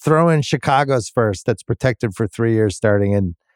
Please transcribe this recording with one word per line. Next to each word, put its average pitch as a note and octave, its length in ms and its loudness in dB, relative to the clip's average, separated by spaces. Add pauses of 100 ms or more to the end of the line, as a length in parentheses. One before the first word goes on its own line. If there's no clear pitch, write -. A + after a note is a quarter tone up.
throw D#3 260 2
in D#3 140 2
Chicago's C3+ 680 0
first G#2+ 380 0
that's A2+ 160 -2
protected A#2+ 520 -4
for A2+ 120 -2
three A#2 260 -2
years A2 240 0
starting G2+ 360 0
in F#2+ 220 0 (220)